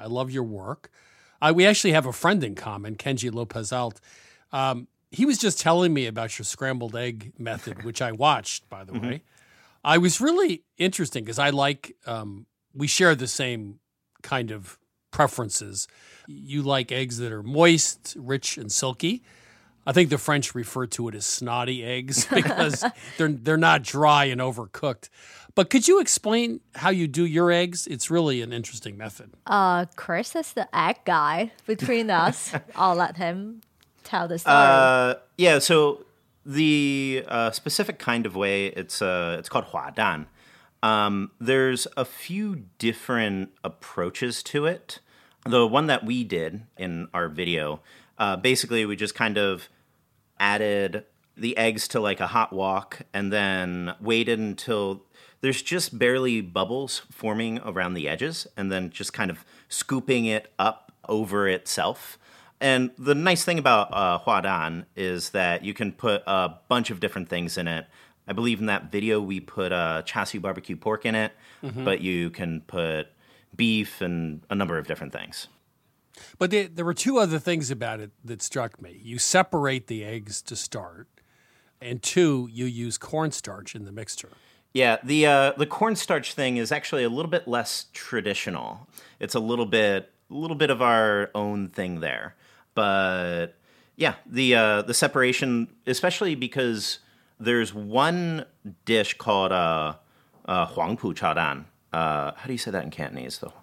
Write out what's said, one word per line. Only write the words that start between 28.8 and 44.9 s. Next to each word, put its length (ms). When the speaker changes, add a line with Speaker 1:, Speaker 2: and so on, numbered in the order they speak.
Speaker 1:
method. 340
Speaker 3:
Uh, 380
Chris 400
is 180
the 220
egg 300
guy 460
between 460
us. 420
Speaker 2:
<laughs> 120
Speaker 3:
I'll 200
let 220
him 440
tell 240
the 100
story. 180
Speaker 2:
Uh, 600
yeah, 220
so 460
the, 840
uh, 240
specific 460
kind 300
of 80
way, 320
it's, 340
uh, 380
it's 100
called 160
hua 300
dan. 320
Um, 480
there's 460
a 80
few 580
different 720
approaches 800
to 220
it. 340